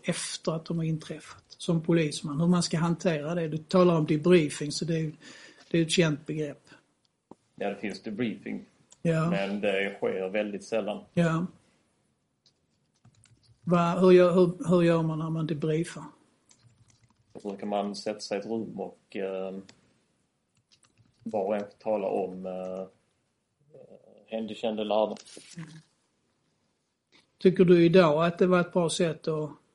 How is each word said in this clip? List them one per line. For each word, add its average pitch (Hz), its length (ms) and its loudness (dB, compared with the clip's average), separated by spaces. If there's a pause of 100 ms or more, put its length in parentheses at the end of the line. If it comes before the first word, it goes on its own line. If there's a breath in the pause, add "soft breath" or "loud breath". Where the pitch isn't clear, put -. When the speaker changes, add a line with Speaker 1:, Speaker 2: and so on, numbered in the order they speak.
Speaker 1:
efter - 480 -6
att 160 140 -6
de 170 120 -4
har 160 80 -2
inträffat, 160 640 -8
som - 340 -2
polisman, 156 580 0
hur 170 80 2
man 175 160 4
ska - 140 -2
hantera 165 580 -2
det? 165 120 -4
Du 151 100 -6
talar 175 400 4
om 156 80 2
debriefing, 151 680 2
så - 140 -6
det 160 100 -2
är 160 40 -2
ju, 156 140 -4 (580 loud breath)
det 170 60 2
är 165 40 4
ett 165 100 0
känt 156 340 2
begrepp. 151 440 -8 (840)
Speaker 2:
Ja, 101 140 -4
det 101 60 -6
finns 98 280 -8
debriefing. 107 600 -8 (360)
Speaker 1:
Ja. 165 280 0
Speaker 2:
Men 98 320 -2
det 98 360 0
sker 95 320 -4
väldigt 101 340 -4
sällan. 104 400 -4 (100)
Speaker 1:
Ja. 165 320 0 (2250)
Va, 170 360 2
hur 185 120 8
gör, 180 220 8
hur, 180 360 2
hur 180 120 4
gör 170 200 4
man 156 180 -2
när 160 100 -6
man 160 180 -4
debriefar? 156 560 -4 (1300)
Speaker 2:
Då - 160 -10
brukar 101 180 -10
man 202 280 -2
sätta 104 240 -8
sig - 180 -6
i - 20 -4
ett 101 60 -10
rum 107 340 -8
och, - 360 -14
eh, 95 440 -6 (1600)
var 107 220 -4
och 104 100 0
en 101 60 -4
får - 180 -14
tala 104 280 -2
om, 95 380 -4
eh, 92 420 -8 (1400)
händelskännande 110 560 -6
lärdomar. 104 340 0 (2250 soft breath)
Speaker 1:
Tycker 185 280 4
du 175 200 6
idag 165 400 6
att 170 140 -2
det 190 80 4
var 180 140 4
ett 175 120 -4
bra 175 160 0
sätt 160 380 -4
att 151 240 -6 (240)